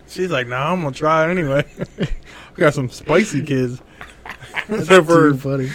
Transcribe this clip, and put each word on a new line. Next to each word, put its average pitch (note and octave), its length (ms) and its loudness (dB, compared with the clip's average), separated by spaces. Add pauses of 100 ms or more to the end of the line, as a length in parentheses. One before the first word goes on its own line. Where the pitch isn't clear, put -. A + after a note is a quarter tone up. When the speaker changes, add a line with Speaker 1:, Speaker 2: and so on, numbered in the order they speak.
Speaker 1:
She's F3+ 240 -6
like, B2+ 160 -2
"Nah, C3 260 -4
I'm F#3 80 -2
gonna C#3 140 -6
try D#3+ 320 2
it E3+ 40 -2
anyway." D3 320 -2 (360)
<laughs> G3 100 -4 (460)
We - 60 -4
got D3+ 120 2
some B2+ 160 -4
spicy D3+ 540 -2
kids. B2+ 380 -4 (420)
Speaker 2:
<laughs> - 460 -12
That's G#3 180 -4
Speaker 1:
So F3+ 160 8
for D#3+ 280 6
Speaker 2:
too C3+ 60 0
funny. C3+ 380 -4